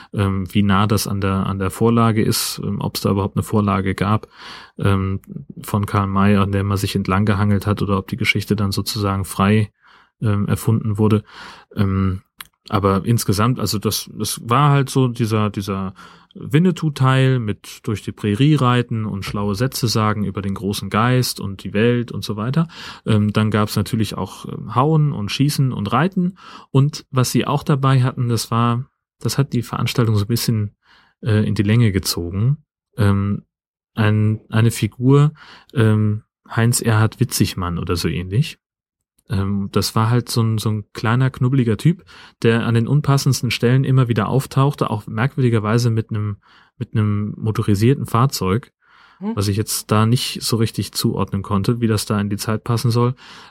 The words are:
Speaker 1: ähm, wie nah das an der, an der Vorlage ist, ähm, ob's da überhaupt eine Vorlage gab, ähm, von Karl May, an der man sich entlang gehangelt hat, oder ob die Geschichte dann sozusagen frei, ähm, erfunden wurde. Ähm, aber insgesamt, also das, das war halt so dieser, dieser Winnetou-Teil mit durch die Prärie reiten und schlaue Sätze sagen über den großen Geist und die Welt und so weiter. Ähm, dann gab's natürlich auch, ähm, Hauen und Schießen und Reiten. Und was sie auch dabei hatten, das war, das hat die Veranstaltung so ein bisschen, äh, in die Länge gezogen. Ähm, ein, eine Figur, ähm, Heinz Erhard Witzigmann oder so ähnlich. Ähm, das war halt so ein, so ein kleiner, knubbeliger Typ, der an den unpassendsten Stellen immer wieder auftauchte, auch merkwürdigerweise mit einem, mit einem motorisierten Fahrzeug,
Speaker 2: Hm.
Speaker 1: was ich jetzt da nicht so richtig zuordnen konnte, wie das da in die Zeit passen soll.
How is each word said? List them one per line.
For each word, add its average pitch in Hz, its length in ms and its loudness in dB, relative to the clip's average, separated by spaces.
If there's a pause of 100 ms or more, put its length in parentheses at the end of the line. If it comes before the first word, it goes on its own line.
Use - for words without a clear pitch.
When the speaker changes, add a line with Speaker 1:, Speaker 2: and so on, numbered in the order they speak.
(140)
Speaker 1:
ähm, 95 380 -2
wie 104 120 2
nah 101 240 4
das 104 180 0
an 98 160 -4
der, 98 240 -2
an 98 140 -4
der 95 100 -4
Vorlage 113 540 2
ist, - 400 -2
ähm, 101 180 -6
ob's 101 200 -6
da 104 100 0
überhaupt 101 260 -2
eine 104 60 0
Vorlage 98 500 0
gab, 101 360 -2 (500)
ähm, 98 400 0 (420)
von 104 240 -2
Karl 101 220 0
May, 98 300 4
an 98 140 0
der 98 120 0
man 101 140 -2
sich 101 180 -2
entlang 98 300 0
gehangelt 104 420 2
hat, 101 160 0
oder 98 160 0
ob - 80 -6
die - 100 -6
Geschichte 104 380 -2
dann 98 160 0
sozusagen 98 540 -2
frei, 107 460 2 (500)
ähm, 101 260 0
erfunden 110 500 0
wurde. 107 260 4 (520)
Ähm, 95 480 0 (460)
aber 98 360 0
insgesamt, 117 540 0
also 104 200 -2
das, - 360 -4
das - 320 -6
war 139 220 4
halt 139 220 2
so 131 160 2
dieser, 110 420 0
dieser 98 460 -6 (400)
Winnetou-Teil 131 1040 2
mit - 440 -8
durch 107 200 -4
die 104 80 -8
Prärie 110 440 2
reiten 120 500 0
und 98 200 -6
schlaue 104 300 -4
Sätze 123 320 -2
sagen 107 360 0
über 95 200 -4
den 98 100 -4
großen 98 380 -6
Geist 123 480 0
und 98 240 -10
die 101 100 -10
Welt 117 380 0
und 104 120 -8
so 107 140 -6
weiter. 139 300 -2 (380)
Ähm, 104 280 2
dann 110 160 0
gab's 107 260 0
natürlich 107 400 -2
auch, - 300 -10
ähm, - 300 -10
Hauen 147 360 2
und 101 200 -6
Schießen 139 420 0
und 104 180 -4
Reiten. 180 460 0 (320)
Und 139 400 0
was 127 220 0
sie 120 160 0
auch 151 160 -2
dabei 135 400 2
hatten, 127 260 -2
das 117 220 -2
war, 120 340 0 (340)
das - 200 -2
hat 139 140 -2
die 120 100 0
Veranstaltung 113 520 0
so 101 100 2
ein - 40 -4
bisschen, 110 460 -2 (460)
äh, 107 240 2
in 104 100 0
die 104 80 2
Länge 110 280 4
gezogen. 95 680 -2 (360)
Ähm, 101 480 2 (520)
ein, 107 440 2 (100)
eine 110 220 4
Figur, 139 600 2 (400)
ähm, 107 500 2 (240)
Heinz 117 320 2
Erhard 110 400 2
Witzigmann 90 600 -2
oder 90 160 -2
so 85 120 -2
ähnlich. 92 520 -2 (680)
Ähm, 98 420 -2
das - 240 -2
war 113 140 2
halt 120 200 0
so 117 120 0
ein, 110 160 0
so 110 120 -2
ein 107 240 -4
kleiner, 127 360 0
knubbeliger 123 480 0
Typ, - 260 0 (380)
der 117 240 2
an 117 80 2
den 117 140 2
unpassendsten 139 640 2
Stellen 127 340 2
immer 131 240 4
wieder 107 180 0
auftauchte, 135 600 0
auch 110 180 -6
merkwürdigerweise 117 840 0
mit 113 200 -2
einem, 104 280 -4 (400)
mit - 160 -8
einem 104 440 0
motorisierten 110 680 2
Fahrzeug, 113 680 0 (480)
Speaker 2:
Hm. 214 160 -6
Speaker 1:
was 101 120 -2
ich 98 80 0
jetzt - 360 -6
da 107 140 4
nicht - 360 -2
so - 160 -2
richtig 107 360 -2
zuordnen 98 500 -2
konnte, 110 360 0
wie 117 80 2
das 110 180 0
da 107 140 -2
in 101 100 -2
die 104 80 -4
Zeit 107 280 -4
passen 117 260 0
soll. 120 220 2 (380)